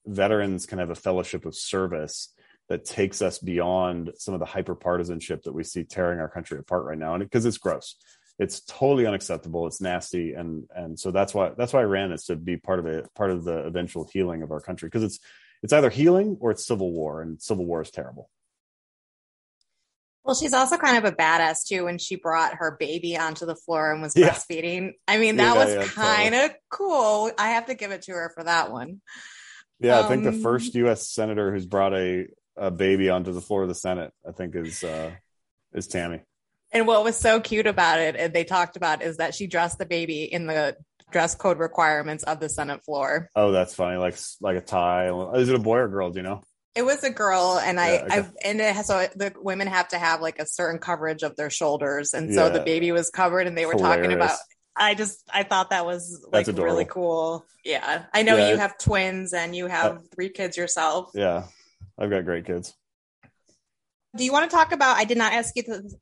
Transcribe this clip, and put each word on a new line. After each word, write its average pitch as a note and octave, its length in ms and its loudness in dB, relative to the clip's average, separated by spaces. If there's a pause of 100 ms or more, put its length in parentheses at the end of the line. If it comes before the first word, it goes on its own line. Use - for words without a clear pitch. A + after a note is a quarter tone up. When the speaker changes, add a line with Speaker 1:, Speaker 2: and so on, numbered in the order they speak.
Speaker 1:
veterans G2+ 580 0
can G2 140 -10
have F2 120 -4
a E2 40 -6
fellowship F#2 500 -4
of D#2+ 120 -10
service F2 760 -6 (360)
that F2 160 -6
takes - 360 -2
us F#2 200 -2
beyond F2 760 -2
some - 160 -8
of F2+ 60 -4
the E2 80 -4
hyperpartisanship F2 960 -4
that D#2 100 -10
we D#2+ 120 -6
see F2 180 -8
tearing F2 380 -2
our D#2 80 -6
country D#2+ 300 -10
apart F2 260 -4
right D#2 120 -8
now. D#2 200 -4
And F#2+ 120 -6
'cause A#2 160 0
it's A#2 140 0
gross, - 380 -6 (420)
it's - 220 -4
totally C3+ 440 2
unacceptable. E2+ 640 -4
It's D#2 140 -10
nasty. F2 540 -4
And, D#2+ 400 -10
and E2 240 -12
so F#2+ 120 -6
that's G2 240 0
why, F#2+ 240 0
that's A#2+ 140 -2
why C3+ 80 4
I A#2 40 4
ran, G2 280 0
is D#2 140 -10
to F2 100 -4
be E2+ 200 -6
part F#2 220 -2
of E2+ 80 -4
it, D#2+ 280 -6
part G2+ 180 0
of F2 100 -4
the E2+ 240 -4
eventual E2+ 440 -6
healing F2 320 -2
of D2+ 100 -8
our D2+ 80 -6
country. F2 280 -12
'Cause A2 140 -2
it's, G2+ 160 -4 (460)
it's A2 80 2
either D3 180 6
healing F3 500 4
or A#2 120 2
it's - 120 -4
civil F#2+ 280 -2
war, D#2 280 -4
and D#2+ 220 -10
civil F2+ 240 -4
war E2 160 -4
is - 80 -10
terrible. C2+ 400 -14 (1900)
Speaker 2:
Well, C4 120 2
she's D4 180 -2
also C4 220 4
kind C#4+ 200 6
of A3 80 4
a F3+ 120 2
badass D#3+ 500 4
too, F#3 200 -2
when F3 120 -4
she - 160 -8
brought E3 400 0
her D#3 240 -4
baby E3 380 -4
onto D#3+ 280 -4
the E3 120 -6
floor D#3 360 0
and D#3 80 -4
was D#3 160 -2
Speaker 1:
Yeah. F3 120 10
Speaker 2:
breastfeeding. F3 640 -4 (160)
I G#3 100 4
mean, A3 180 4
Speaker 1:
Yeah, G#3+ 180 6
Speaker 2:
that - 20 6
was - 180 4
Speaker 1:
yeah, G3 100 0
totally. G#3+ 460 2
Speaker 2:
kinda C4+ 240 2 (160)
cool. A3+ 640 2
I G#3 140 0
have A#3 160 -2
to B3+ 80 -6
give G#3 160 -10
it F#3+ 120 -10
to F#3+ 100 -14
her E3+ 200 -6
for E3 120 -12
that E3+ 260 2
one. C#3+ 300 -10 (800)
Speaker 1:
Yeah, A#2+ 180 8
I G#2+ 100 4
think G#2+ 140 2
the G#2+ 60 2
Speaker 2:
Um, A2 120 -2
Speaker 1:
first A#2+ 360 0
U A#2+ 120 4
S A2 200 0
senator G#2+ 440 -2
who's F#2+ 140 -4
brought G2 260 2
a, F#2 360 -2 (280)
a G2 140 -2
baby F#2+ 400 4
onto F2+ 220 0
the F2 80 -4
floor G2 220 -2
of F#2 60 0
the F2 60 -4
Senate, F2+ 380 -6 (120)
I E2+ 60 -14
think E2+ 240 -10
is, E2+ 300 -8
uh, D#2+ 260 -6 (640)
is - 160 -8
Tammy. E2+ 320 -6 (500)
Speaker 2:
And A3+ 160 2
what A3 160 6
was A3+ 140 0
so A3+ 240 4
cute A3 260 0
about F3 320 4
it, D#3+ 160 0
and E3 180 -4
they E3+ 120 2
talked F3 320 0
about, E3 260 -2
is E3 140 -6
that E3 180 -4
she G3 140 -8
dressed E3+ 300 0
the F#3 80 -4
baby E3 360 -4
in E3+ 240 -6
the D3+ 300 -2 (340)
dress E3+ 240 2
code F3 240 2
requirements D#3 640 0
of D#3 160 -4
the D#3 100 -6
Senate C#3+ 360 -6
floor. D3 500 -2
Speaker 1:
Oh, G#2 160 6
that's F#2 240 2
funny. F2+ 220 0
Like, F2+ 180 0
s-, - 260 -14
like F#2+ 160 0
a F2+ 40 -2
tie. F2+ 480 2 (260)
Is B2+ 140 4
it B2+ 80 4
a - 20 4
boy A2+ 200 4
or B2 100 2
girl? F#2+ 220 -2
Do F#2 100 -8
you - 20 -8
know? G2 200 -8 (320)
Speaker 2:
It B3 120 0
was C#4+ 180 0
a C4+ 60 0
girl, F#3 520 2
and F3+ 160 0
I, F3 140 4
Speaker 1:
Yeah, - 120 2
okay. F3+ 100 0
Speaker 2:
I, G3+ 160 0 (140)
and G#3 180 -2
it G#3 120 2
has, G#3 120 -4
so F#3+ 280 2
the G3 220 -6
women G3 300 -4
have F#3 220 0
to F3 100 -4
have, E3 240 0
like, D#3+ 160 -4
a D#3 80 -6
certain E3+ 320 -4
coverage D#3+ 440 -4
of D3 140 -6
their D3+ 140 -6
shoulders, D3 640 -2
and D#3+ 180 -4
so D#3+ 160 6
the E3+ 120 2
Speaker 1:
Yeah. - 40 -6
Speaker 2:
baby E3 280 0
was E3+ 180 0
covered, F3+ 360 2
and E3+ 120 -4
they E3 80 0
were D#3+ 80 0
talking E3+ 320 4
about, E3+ 240 4
Speaker 1:
Hilarious. - 140 -4 (300)
Speaker 2:
I G#3 200 4
just, G3+ 360 -6
I G3 120 0
thought F#3+ 260 2
that F3+ 160 0
was, F3 480 -8
like, G#2+ 140 4
Speaker 1:
That's G2 120 -2
Speaker 2:
really E3+ 260 2
Speaker 1:
adorable. - 20 -4
Speaker 2:
cool. E3 600 -2 (160)
Yeah, D3+ 520 -2
I G#3+ 80 6
know A3 140 8
Speaker 1:
Yeah, G#3 120 8
Speaker 2:
you G#3+ 60 6
Speaker 1:
it G#3 60 2
Speaker 2:
have G3+ 180 -2
twins, F#3+ 560 0
and E3+ 200 -4
you F3+ 120 -6
have E3+ 300 0
Speaker 1:
Uh, E3 40 -16 (140)
Speaker 2:
three F#3 160 -4
kids F#3 260 -6
yourself. E3+ 560 0
Speaker 1:
Yeah, F#2 320 0 (540)
I've G#2 100 -2
got F#2+ 160 0
great E2+ 220 -4
kids. F2+ 260 -6 (1400)
Speaker 2:
Do B3 80 -2
you C4 80 0
wanna D#4 160 4
talk D#4+ 240 4
about, C4+ 240 4
I - 80 2
did A3+ 140 2
not A3 160 4
ask A#3 200 -2
you A#3+ 100 -4
th-, G#3 380 -10